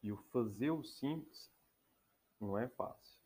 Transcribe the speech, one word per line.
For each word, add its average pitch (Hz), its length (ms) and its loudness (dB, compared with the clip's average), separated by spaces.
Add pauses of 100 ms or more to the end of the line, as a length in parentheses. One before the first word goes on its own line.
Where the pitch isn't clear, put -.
E 104 80 0
o 101 60 -2 (140)
fazer 117 400 2
o 156 120 2
simples - 680 -4 (880)
não 101 180 0
é 120 120 2
fácil. - 560 -8